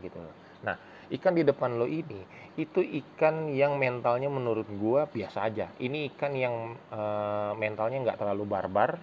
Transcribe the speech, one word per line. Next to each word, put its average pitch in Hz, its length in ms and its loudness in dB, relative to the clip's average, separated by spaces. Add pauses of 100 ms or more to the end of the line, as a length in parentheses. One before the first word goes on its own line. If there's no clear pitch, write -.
gitu. 90 160 -12 (480)
Nah, 101 80 0 (400)
ikan 175 240 4
di 165 80 6
depan 131 320 2
lo 117 80 2
ini, 147 320 -4 (400)
itu 160 240 0
ikan 156 720 0
yang 143 240 4
mentalnya 123 480 2
menurut 120 400 0 (160)
gua 123 240 4
biasa 104 400 -4
aja. 104 320 -2
Ini 135 400 -4
ikan 143 160 -2
yang, 120 400 -2 (160)
eh, 104 640 -2
mentalnya 110 560 0
nggak - 80 0
terlalu 101 320 -2
barbar. 101 540 2